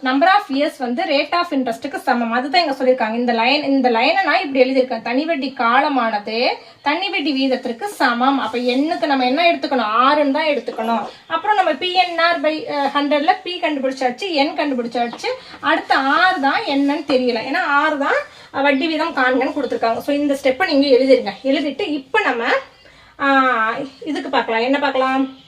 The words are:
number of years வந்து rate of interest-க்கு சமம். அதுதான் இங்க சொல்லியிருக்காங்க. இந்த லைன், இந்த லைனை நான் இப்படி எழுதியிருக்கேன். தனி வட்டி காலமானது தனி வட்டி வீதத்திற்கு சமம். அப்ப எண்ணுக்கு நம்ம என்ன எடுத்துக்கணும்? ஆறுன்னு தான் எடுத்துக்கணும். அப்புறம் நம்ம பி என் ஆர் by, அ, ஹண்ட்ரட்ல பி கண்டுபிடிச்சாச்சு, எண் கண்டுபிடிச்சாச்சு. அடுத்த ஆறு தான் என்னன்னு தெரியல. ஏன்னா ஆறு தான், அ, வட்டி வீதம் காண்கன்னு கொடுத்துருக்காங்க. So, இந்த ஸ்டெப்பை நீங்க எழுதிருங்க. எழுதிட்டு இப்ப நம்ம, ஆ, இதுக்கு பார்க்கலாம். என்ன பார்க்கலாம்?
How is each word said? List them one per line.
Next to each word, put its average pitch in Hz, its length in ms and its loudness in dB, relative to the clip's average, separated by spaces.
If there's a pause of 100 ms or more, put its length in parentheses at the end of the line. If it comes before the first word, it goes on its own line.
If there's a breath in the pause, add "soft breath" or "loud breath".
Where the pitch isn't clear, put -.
number 277 240 2
of 403 160 4 (100)
years 294 240 0
வந்து 254 260 -4
rate 294 300 0
of 349 160 0
interest-க்கு 285 500 -4
சமம். 240 320 0
அதுதான் 269 300 0
இங்க 277 220 -2
சொல்லியிருக்காங்க. 247 300 2
இந்த 240 200 0
லைன், 254 300 2
இந்த 269 260 2
லைனை 277 340 2
நான் 320 180 2
இப்படி 269 220 0
எழுதியிருக்கேன். 254 380 0
தனி 254 240 -2
வட்டி 277 320 -4
காலமானது 240 960 0 (280 loud breath)
தனி 349 280 -2
வட்டி 320 220 -2
வீதத்திற்கு 262 560 -2
சமம். 262 520 0
அப்ப - 180 -4
எண்ணுக்கு 285 480 0
நம்ம 269 200 0
என்ன 330 260 2
எடுத்துக்கணும்? 269 400 -2 (140)
ஆறுன்னு 285 260 4
தான் 311 140 0
எடுத்துக்கணும். 233 600 -2 (200 loud breath)
அப்புறம் 370 280 0
நம்ம 359 180 2
பி 359 200 -4
என் 359 260 0
ஆர் 330 220 2
by, 311 300 -2
அ, 277 220 -2
ஹண்ட்ரட்ல 294 500 2
பி 359 160 -6
கண்டுபிடிச்சாச்சு, 269 720 -2
எண் 311 280 -2
கண்டுபிடிச்சாச்சு. 240 680 -4 (320 loud breath)
அடுத்த 320 380 0
ஆறு 320 420 2
தான் 285 220 0
என்னன்னு 285 460 0
தெரியல. 254 320 2 (100)
ஏன்னா 302 80 -2
ஆறு 302 400 2
தான், 294 180 0 (400 loud breath)
அ, 277 60 -2
வட்டி 277 260 2
வீதம் 320 280 -2
காண்கன்னு 262 380 0
கொடுத்துருக்காங்க. 233 440 -2
So, 285 180 -2
இந்த 285 280 0
ஸ்டெப்பை 262 220 2
நீங்க 285 220 2
எழுதிருங்க. 254 440 4 (120)
எழுதிட்டு 294 640 -2
இப்ப - 140 0
நம்ம, 254 260 -2 (760 loud breath)
ஆ, 262 540 2 (320)
இதுக்கு 285 240 -6
பார்க்கலாம். 233 320 0
என்ன 269 180 0
பார்க்கலாம்? 262 580 -2 (100)